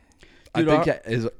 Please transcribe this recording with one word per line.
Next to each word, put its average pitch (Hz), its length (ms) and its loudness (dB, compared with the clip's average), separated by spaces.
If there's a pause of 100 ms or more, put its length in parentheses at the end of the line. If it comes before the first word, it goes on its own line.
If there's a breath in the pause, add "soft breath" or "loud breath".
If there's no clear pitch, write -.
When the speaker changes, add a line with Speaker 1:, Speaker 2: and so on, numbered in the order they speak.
(540 loud breath)
Speaker 1:
I - 60 0
Speaker 2:
Dude, 160 80 2
Speaker 1:
think 156 140 4
Speaker 2:
I - 20 -2
Speaker 1:
that - 220 -2
is 113 200 -2 (140)